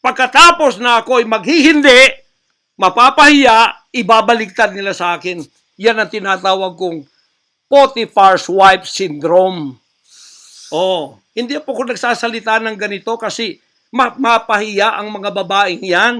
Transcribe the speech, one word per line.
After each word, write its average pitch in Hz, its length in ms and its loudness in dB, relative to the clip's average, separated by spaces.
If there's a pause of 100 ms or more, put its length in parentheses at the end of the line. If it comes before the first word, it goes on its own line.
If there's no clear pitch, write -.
Pagkatapos 269 720 4
na 240 240 0
ako'y 240 240 -2
maghihindi, 262 760 2 (760)
mapapahiya, 240 1200 2
ibabaligtad 220 800 0
nila 196 160 -8
sa 175 240 -4
akin. 175 240 -10 (400)
Yan 220 160 0
ang 214 160 -4
tinatawag 190 640 -4
kong 165 320 -8 (560)
Potiphar's 220 880 2
wife 190 320 4
syndrome. 165 960 -2 (880)
Oh, 160 480 -4 (160)
hindi 240 320 -8
po 269 80 -10
ako 233 240 -6
nagsasalita 226 640 -4
ng 220 160 -8
ganito 202 400 -8
kasi 220 400 -10 (400)
ma-, 240 160 0
mapahiya 214 880 -2
ang 208 80 -12
mga 202 240 -10
babaeng 190 480 -2
yan. 196 400 0